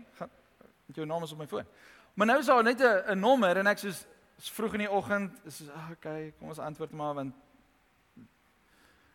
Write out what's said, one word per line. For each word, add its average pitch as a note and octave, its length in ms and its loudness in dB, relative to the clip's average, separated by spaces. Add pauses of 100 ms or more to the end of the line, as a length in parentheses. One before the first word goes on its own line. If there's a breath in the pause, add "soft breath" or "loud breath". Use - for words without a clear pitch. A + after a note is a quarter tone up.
(120)
Gaan, - 180 -14 (560)
jou D#3 200 -10
naam E3 160 -4
is D#3 100 -10
op D3+ 60 -14
my D#3 80 -10
foon. - 200 -8 (480 loud breath)
Maar G#3 120 2
nou B3 120 6
is C#4 80 -2
daar B3+ 160 8
net A#3+ 180 2
'n, G#3+ 320 4
'n F#3+ 60 0
nommer G#3 380 4
en G3 100 2
ek G#3 120 2
soos, G3 280 -8 (320)
is - 120 -14
vroeg G#3+ 220 -4
in G#3+ 60 -4
die G#3 120 -2
oggend, G3 540 -2
is D3 120 -16
soos, D3+ 120 -16
"Ah, D#3+ 220 -14
okay, D#3 480 -10
kom D#3 100 -16
ons D#3 100 -12
antwoord D3+ 340 -10
maar," D3+ 220 -4
want C3+ 200 -6 (1800 soft breath)